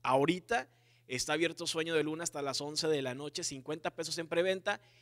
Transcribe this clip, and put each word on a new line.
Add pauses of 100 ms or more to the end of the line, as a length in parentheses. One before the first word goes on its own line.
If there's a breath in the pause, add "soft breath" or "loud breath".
ahorita. (400 soft breath)
Está
abierto
Sueño
de
Luna
hasta
las
once
de
la
noche,
cincuenta
pesos
en
preventa, (220 soft breath)